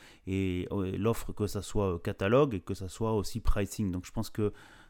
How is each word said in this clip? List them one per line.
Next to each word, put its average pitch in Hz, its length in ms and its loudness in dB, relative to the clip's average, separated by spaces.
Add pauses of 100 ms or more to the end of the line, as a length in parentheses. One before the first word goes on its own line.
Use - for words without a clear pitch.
(260)
Et, 92 440 0
euh, 95 280 -2
l'offre, 110 340 0
que 104 140 -2
ça 98 160 -4
soit, 98 320 2
euh, 87 40 -4
catalogue, 113 560 2
et 92 60 -4
que 98 140 -6
ça 92 140 -8
soit 110 260 -2
aussi 104 260 -2
pricing. 101 500 4
Donc 90 140 -4
je - 80 -18
pense 110 180 -4
que 104 220 -2 (360)